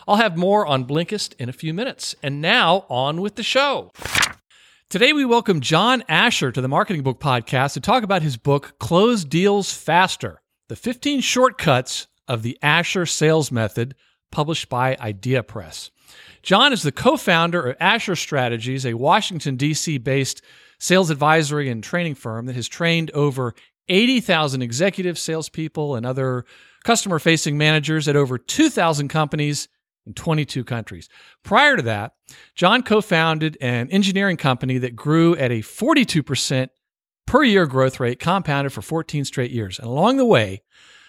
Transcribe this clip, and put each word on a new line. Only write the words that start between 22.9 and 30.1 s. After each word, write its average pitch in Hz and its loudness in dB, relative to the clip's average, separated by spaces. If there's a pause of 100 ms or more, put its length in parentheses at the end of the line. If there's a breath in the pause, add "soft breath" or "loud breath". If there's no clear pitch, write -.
over 135 -2 (340 soft breath)
eighty 233 4
thousand 151 0
executives, 165 -2
salespeople, 156 -6
and 113 -6
other 127 -2 (400 soft breath)
customer-facing 165 0
managers 151 2
at 143 2
over 131 2
two 302 2
thousand 160 0
companies 147 -2 (380)
in 110 -16